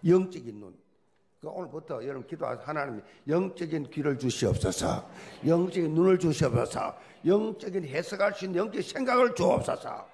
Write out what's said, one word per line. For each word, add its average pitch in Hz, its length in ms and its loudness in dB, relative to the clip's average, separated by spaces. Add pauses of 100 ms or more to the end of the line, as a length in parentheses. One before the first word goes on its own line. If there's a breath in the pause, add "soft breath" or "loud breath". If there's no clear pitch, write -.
영적인 170 520 2
눈. 95 180 -20 (640)
그 151 60 -12
오늘부터 156 580 -10
여러분 135 220 -8
기도하세요. 127 380 -6
"하나님, 143 360 -4 (260 loud breath)
영적인 160 640 0
귀를 143 300 -2
주시옵소서. 107 880 0 (380 loud breath)
영적인 170 460 2
눈을 180 260 6
주시옵소서. 123 760 0 (300 loud breath)
영적인 196 580 0
해석할 180 500 -2
수 190 120 -8
있는 180 140 0
영적인 208 240 -2
생각을 247 500 2
주옵소서." - 800 0